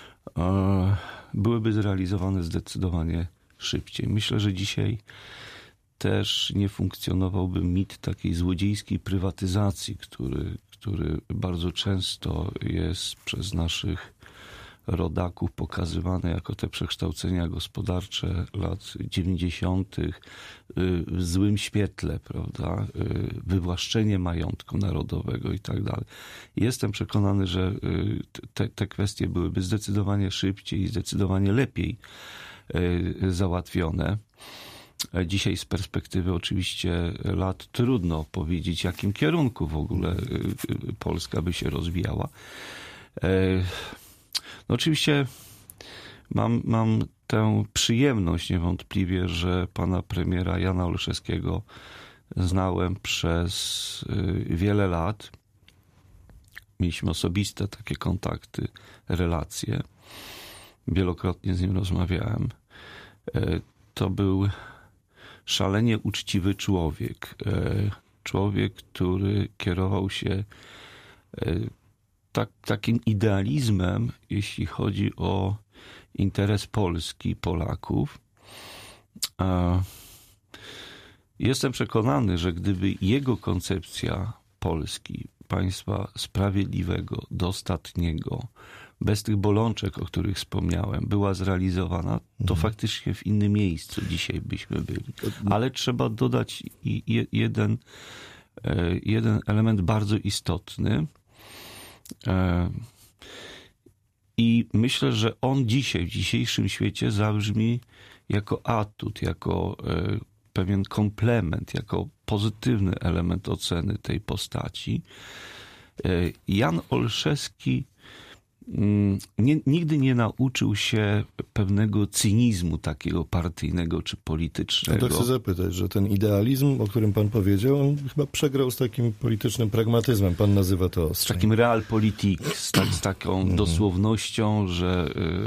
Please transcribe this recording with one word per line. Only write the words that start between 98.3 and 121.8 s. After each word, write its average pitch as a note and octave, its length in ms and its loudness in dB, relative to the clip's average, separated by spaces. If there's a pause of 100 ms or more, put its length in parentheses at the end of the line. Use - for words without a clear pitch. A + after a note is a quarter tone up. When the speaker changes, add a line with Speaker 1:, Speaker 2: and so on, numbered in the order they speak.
Speaker 1:
e, F2 400 2
jeden A2 440 2
element G#2+ 340 4
bardzo G#2+ 360 2
istotny. G#2 920 -2 (1200)
E, F2+ 420 2 (1700)
i A#2 360 6
myślę, B2 400 4
że A2 280 2
on C3 280 2
dzisiaj, A2 360 2
w F2 40 -4
dzisiejszym A2 600 0
świecie A2 420 0
zabrzmi G#2+ 680 2 (500)
jako - 380 -2
atut, G#2+ 540 -2
jako, F2+ 560 -2 (100)
e, F2 320 0 (340)
pewien G2 300 2
komplement, G#2+ 920 0
jako - 340 -2 (180)
pozytywny G#2 720 2
element F2 500 0
oceny F2 480 -2
tej - 220 -2
postaci. - 800 -4 (1040)
E, F#2 40 0 (380)
Jan C#3 320 2 (100)
Olszewski, B2+ 960 0 (800)
mm, G2+ 500 2 (200)
nie, C#3+ 300 6
nigdy D#3 300 4
nie C3 180 4
nauczył A#2 600 2
się G#2 480 2 (300)
pewnego G#2 540 4